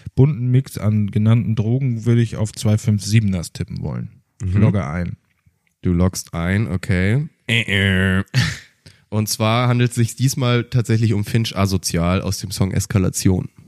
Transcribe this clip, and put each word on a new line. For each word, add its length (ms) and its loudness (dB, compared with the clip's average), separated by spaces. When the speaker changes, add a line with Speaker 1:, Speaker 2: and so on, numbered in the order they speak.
Speaker 1:
bunten 340 2
Mix 300 0
an 320 0
genannten 440 2
Drogen, 500 -2
würde 180 4
ich 140 -4
auf 160 -2
zwei 260 0
fünf 260 0
sieben 280 2
das 200 -6
tippen 300 -8
wollen. 400 -10
Ich 120 -2
Speaker 2:
Mhm. 60 2
Speaker 1:
logge 260 2
ein. 300 -6
Speaker 2:
Du 100 2
loggst 420 0
ein, 340 -2
okay. 600 0
Äh, 760 2
äh. 40 -2
Und 200 -2
zwar 400 0
handelt 220 2
es 60 -10
sich 200 0
diesmal 480 0
tatsächlich 480 0
um 120 0
Finch 320 -2
Asozial 640 0
aus 160 -4
dem 120 -10
Song 220 -2
Eskalation. 760 0